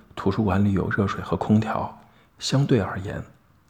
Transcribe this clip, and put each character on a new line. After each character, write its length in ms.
图 160
书 140
馆 200
里 80
有 180
热 180
水 120
和 160
空 220
调， 420
相 260
对 140
而 220
言 200